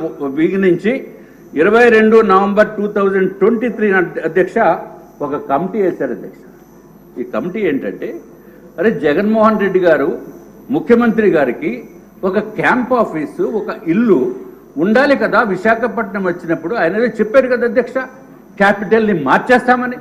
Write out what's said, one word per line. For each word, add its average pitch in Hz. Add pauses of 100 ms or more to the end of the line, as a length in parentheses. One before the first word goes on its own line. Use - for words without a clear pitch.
(220)
వింగ్ 156
నుంచి, 190 (460)
ఇరవై 214
రెండు 220
నవంబర్ 202
టూ 208
థౌజండ్ 196
ట్వంటీ 226
త్రీ 208
నాడు, 170
అధ్యక్ష, 170 (640)
ఒక 143
కమిటీ 180
వేశారు, 151
అధ్యక్ష. - (800)
ఈ -
కమిటీ 175
ఏంటంటే, 151 (600)
అరే, 214
జగన్మోహన్ 208
రెడ్డి 185
గారు, 156 (540)
ముఖ్యమంత్రి 214
గారికి 156 (340)
ఒక 190
క్యాంప్ 208
ఆఫీసు, 175
ఒక 214 (120)
ఇల్లు 185 (420)
ఉండాలి 247
కదా 208
విశాఖపట్నం 214
వచ్చినప్పుడు. 170
ఆయన 180
ఏదో 226
చెప్పారు 254
కదా, 240
అధ్యక్ష, 233 (640)
క్యాపిటల్ని 202
మార్చేస్తామని. 247